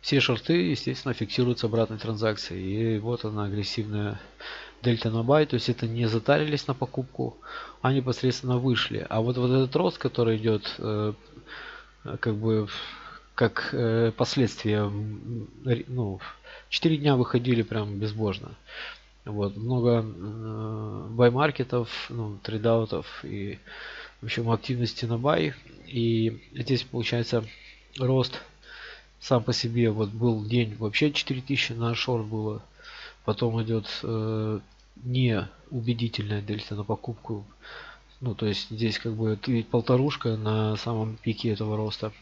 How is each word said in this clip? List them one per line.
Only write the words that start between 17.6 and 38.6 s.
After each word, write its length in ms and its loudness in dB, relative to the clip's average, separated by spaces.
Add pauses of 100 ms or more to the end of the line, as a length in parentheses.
прям 360 -2
безбожно. 580 -2 (680)
Вот, 320 -2
много, 480 4
э, 1040 -8
баймаркетов, 1000 4
ну, 320 -6
трейдаутов 840 0
и, 340 -6 (640)
в 40 -12
общем, 260 0
активности 560 0
на 100 0
бай. 380 2 (320)
И 560 2 (100)
здесь 300 0
получается 600 -2 (540)
рост 440 2 (760)
сам 260 2
по 80 0
себе. 380 4
Вот 200 0
был 340 2
день, 320 2
вообще 360 2
четыре 280 -2
тысячи 320 0
на 220 0
шорт 320 0
было. 360 -4 (600)
Потом 380 2
идет, 240 0 (160)
э, 580 -2 (360)
неубедительная 1500 0
дельта 320 -6
на 100 -6
покупку. 600 -6 (760)
Ну, 160 -2
то 100 -2
есть 240 -2